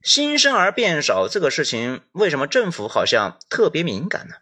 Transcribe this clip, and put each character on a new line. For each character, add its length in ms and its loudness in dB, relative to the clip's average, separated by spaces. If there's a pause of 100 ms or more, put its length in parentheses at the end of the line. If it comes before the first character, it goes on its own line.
新 340 2
生 160 4
儿 160 4
变 320 0
少 240 2
这 140 -2
个 100 2
事 140 -2
情， 380 -4 (100)
为 180 2
什 80 -2
么 80 -2
政 240 0
府 160 -8
好 180 0
像 440 0
特 200 2
别 140 -2
敏 260 -4
感 200 -8
呢？ 140 -18